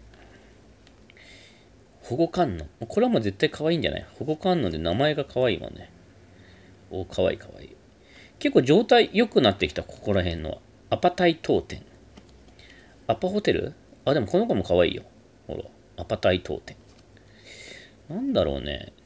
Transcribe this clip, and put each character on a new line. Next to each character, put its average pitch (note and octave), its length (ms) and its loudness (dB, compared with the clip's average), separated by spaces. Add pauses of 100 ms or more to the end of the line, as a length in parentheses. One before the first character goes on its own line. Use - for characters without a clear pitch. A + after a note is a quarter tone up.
(2000)
保 A#2+ 140 -6
護 E3 120 2
観 C#3 300 0
音。 D#2 280 -12
こ - 140 -2
れ B3 60 4
は A#3+ 60 2
も F3 60 4
う - 20 -2
絶 G2+ 180 -4
対 D3+ 120 2
可 - 160 -8
愛 E3+ 80 2
い E3 40 0
ん B2 40 -4
じ E2 60 0
ゃ - 20 -4
な D2 80 -6
い？ - 80 -14 (120)
保 A2 60 -8
護 D#3 120 -4
観 F3+ 280 0
音 F2+ 60 0
で D#2+ 80 -4
名 E2 160 -2
前 C#3+ 200 2
が D3 100 -4
可 B2+ 200 -2
愛 A2 120 2
い - 20 -4
も B1 120 -10
ん - 40 -18
ね。 - 180 -18 (1000)
お、 F2+ 140 -8
可 - 180 -4
愛 F#2 120 2
い - 40 -12
可 - 180 -20
愛 - 100 -20
い。 - 100 -20 (600)
結 C#4+ 160 0
構 D3 80 8
状 D#3+ 220 6
態 A#3+ 280 6
良 A3+ 160 2
く - 120 2
な A2+ 100 6
っ G2 60 0
て E2 120 0
き - 40 -8
た、 E2 100 -6
こ - 180 -14
こ G#2 120 -2
ら F#2+ 100 2
辺 E2+ 200 -2
の D#2 80 -8
は。 - 80 -10 (320)
ア - 80 0
パ F3+ 140 4
タ F3+ 140 2
イ E3 140 2
当 G#2 220 0
店。 - 220 -14 (1200)
ア A2+ 80 0
パ F3+ 140 -4
ホ G#3 120 -4
テ D#3 120 0
ル？ - 220 -4 (300)
あ、 C3+ 100 2
で D3+ 60 0
も G2+ 60 -2
こ E3+ 120 0
の A3+ 80 0
子 A#3 80 -2
も F#2+ 80 0
可 F2+ 120 -2
愛 F2 160 6
い - 40 -6
よ。 - 100 -12 (420)
ほ - 80 -10
ら、 - 80 -10 (340)
ア - 80 -12
パ - 140 -4
タ F#2+ 140 2
イ F#2 100 2
当 - 180 -8
店。 - 160 -20 (1300)
な D3+ 80 -8
ん C4 160 -4
だ G#2 120 4
ろ C#2 140 -2
う - 20 -8
ね。 C#2 320 -10 (120)